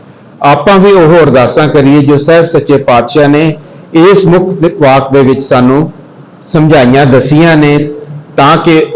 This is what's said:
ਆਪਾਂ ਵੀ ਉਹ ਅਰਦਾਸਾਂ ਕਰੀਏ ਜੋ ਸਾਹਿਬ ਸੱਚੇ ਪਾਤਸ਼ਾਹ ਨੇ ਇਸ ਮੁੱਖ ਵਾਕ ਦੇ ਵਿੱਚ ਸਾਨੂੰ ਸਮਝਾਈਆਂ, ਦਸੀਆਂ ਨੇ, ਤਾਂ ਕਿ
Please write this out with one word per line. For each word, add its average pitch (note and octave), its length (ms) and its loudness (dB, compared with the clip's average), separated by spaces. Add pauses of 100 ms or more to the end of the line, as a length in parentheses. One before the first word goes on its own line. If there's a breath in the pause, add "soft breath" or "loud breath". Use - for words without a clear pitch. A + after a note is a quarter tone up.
(420 loud breath)
ਆਪਾਂ F#3+ 360 0
ਵੀ G3+ 140 2
ਉਹ E3+ 300 2
ਅਰਦਾਸਾਂ C#3 460 0
ਕਰੀਏ C#3+ 320 0
ਜੋ C#3 180 0
ਸਾਹਿਬ E3 280 0
ਸੱਚੇ C#3+ 320 -2
ਪਾਤਸ਼ਾਹ C#3 500 -2
ਨੇ D3+ 260 0 (400 loud breath)
ਇਸ F#3 320 2
ਮੁੱਖ F3+ 280 0 (280)
ਵਾਕ C3+ 300 0
ਦੇ C#3 100 2
ਵਿੱਚ C3 200 -2
ਸਾਨੂੰ C3 500 -2 (540)
ਸਮਝਾਈਆਂ, C#3+ 600 0
ਦਸੀਆਂ D3 500 0
ਨੇ, D3 340 0 (460)
ਤਾਂ D3 200 2
ਕਿ D#3 400 0